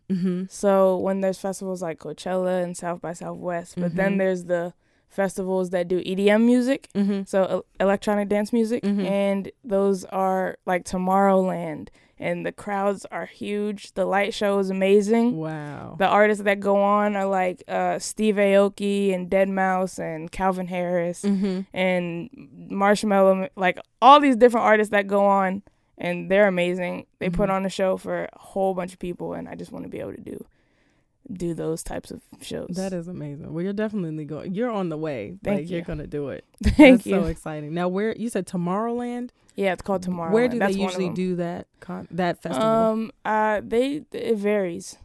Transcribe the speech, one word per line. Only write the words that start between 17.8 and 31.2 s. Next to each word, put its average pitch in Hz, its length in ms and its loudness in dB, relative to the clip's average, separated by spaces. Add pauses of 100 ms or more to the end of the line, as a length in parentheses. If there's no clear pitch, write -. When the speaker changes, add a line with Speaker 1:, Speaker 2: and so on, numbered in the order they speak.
Speaker 2:
Steve 214 380 0
Aoki 202 800 4
and 180 160 -6
deadmau 190 580 0
five 170 160 -10
and 160 260 -8
Calvin 185 360 -2
Harris 175 560 -4
Speaker 1:
Mm-hmm. 196 380 -2 (120)
Speaker 2:
and 175 560 -2 (400)
Marshmello, 196 880 4
like, 180 240 0 (240)
all 285 160 12
these 277 160 4
different 226 320 6
artists 214 240 4
that 202 160 2
go 202 180 2
on, 196 380 2 (340)
and 175 320 -6
they're 202 180 6
amazing. 180 600 -2 (100)
They 185 140 -4
put 190 180 0
Speaker 1:
Mm-hmm. - 60 0
Speaker 2:
on 190 100 -2
a 185 40 -2
show 190 280 0
for 175 280 -6
a - 140 -16
whole 190 360 -2
bunch 185 180 -8
of - 60 -20
people, 175 340 -8
and 165 160 -12
I - 60 -14
just 175 160 -14
wanna - 180 -12
be - 120 -10
able - 120 -10
to - 80 -16
do, - 240 -14 (840)